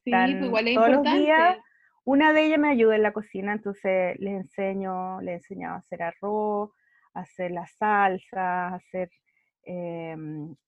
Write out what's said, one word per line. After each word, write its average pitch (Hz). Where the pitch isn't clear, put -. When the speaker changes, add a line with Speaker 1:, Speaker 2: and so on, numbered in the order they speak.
Speaker 1:
Sí, 247
Speaker 2:
están 214
Speaker 1:
pues 277
igual 233
es 240
Speaker 2:
todos 226
los 262
Speaker 1:
importante. 294
Speaker 2:
días 330
una 302
de 311
ellas 311
me 294
ayuda 226
en 214
la 208
cocina, 202
entonces 196
les 196
enseño, 190
les 185
he -
enseñado 170
a 180
hacer 175
arroz, 208
a 180
hacer 180
la 175
salsa, 185
a 185
hacer, 180
em, 165